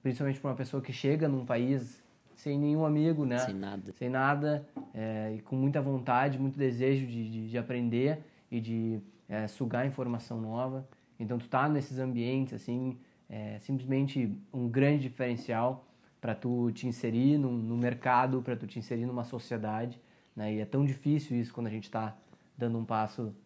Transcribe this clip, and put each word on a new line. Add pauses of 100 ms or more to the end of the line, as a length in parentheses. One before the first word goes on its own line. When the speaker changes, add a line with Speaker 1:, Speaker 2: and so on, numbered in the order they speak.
Speaker 1:
principalmente
pra
uma
pessoa
que
chega
num
país (320)
sem
nenhum
amigo,
né?
Speaker 2:
Sem
nada.
Speaker 1:
Sem
nada, (260)
é,
e
com
muita
vontade,
muito
desejo
de,
de,
de
aprender (320)
e
de, (280)
é,
sugar
informação
nova. (320)
Então,
tu
tá
nesses
ambientes,
assim, (320)
é
simplesmente (160)
um
grande
diferencial (340)
pra
tu
te
inserir
num,
no
mercado,
pra
tu
te
inserir
numa
sociedade, (360)
né?
E
é
tão
difícil
isso
quando
a
gente
tá (400)
dando
um
passo (120)